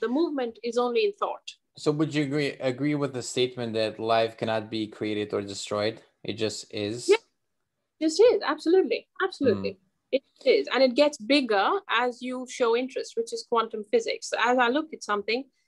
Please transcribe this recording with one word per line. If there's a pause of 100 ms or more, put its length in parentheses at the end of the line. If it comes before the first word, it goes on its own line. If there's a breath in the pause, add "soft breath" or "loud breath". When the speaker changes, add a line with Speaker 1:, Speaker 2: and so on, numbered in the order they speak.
Speaker 1:
The
movement
is
only
in
thought. (240)
Speaker 2:
So
would
you
agree,
agree
with
the
statement
that
life
cannot
be
created
or
destroyed? (220)
It
just
is?
Speaker 1:
Yeah, (840)
it
just
is.
Absolutely. (160)
Absolutely.
Speaker 2:
Mm. (360)
Speaker 1:
It (220)
is.
And
it
gets
bigger (220)
as
you
show
interest,
which
is
quantum
physics.
So
as
I
look
at
something, (240)